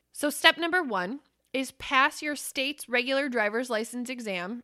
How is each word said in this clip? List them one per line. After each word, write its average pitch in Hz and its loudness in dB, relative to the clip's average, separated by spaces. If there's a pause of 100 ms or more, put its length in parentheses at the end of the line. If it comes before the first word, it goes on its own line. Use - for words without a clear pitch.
(120)
So - 0
step 311 4
number 339 2
one 214 -2 (300)
is 262 -2
pass 277 2
your 302 -4
state's 277 -4
regular 262 2
driver's 240 0
license 233 -2
exam. 220 -6